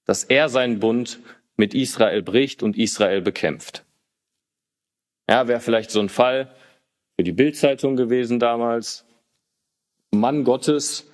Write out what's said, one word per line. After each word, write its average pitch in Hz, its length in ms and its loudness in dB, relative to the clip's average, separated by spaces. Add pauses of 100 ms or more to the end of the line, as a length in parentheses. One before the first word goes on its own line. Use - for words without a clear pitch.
dass - 180 -2
er 139 260 2
seinen 120 300 0
Bund 117 400 -2 (360)
mit 107 180 2
Israel 110 480 0
bricht 117 400 -2
und 104 160 -2
Israel 98 440 0
bekämpft. - 640 -6 (1400)
Ja, 120 180 4
wäre 120 120 0
vielleicht 113 320 -2
so 107 80 0
ein 101 100 0
Fall 131 460 0 (600)
für 90 80 0
die 87 80 -2
Bildzeitung 139 640 2
gewesen 120 440 0
damals. 117 680 -2 (1080)
Mann 127 320 0
Gottes 131 720 -2